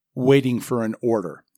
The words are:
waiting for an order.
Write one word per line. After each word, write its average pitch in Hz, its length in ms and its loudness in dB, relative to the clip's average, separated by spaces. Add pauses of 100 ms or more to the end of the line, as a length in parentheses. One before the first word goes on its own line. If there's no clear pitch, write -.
(160)
waiting 127 420 2
for 117 240 -4
an 110 180 -4
order. 104 440 -2 (140)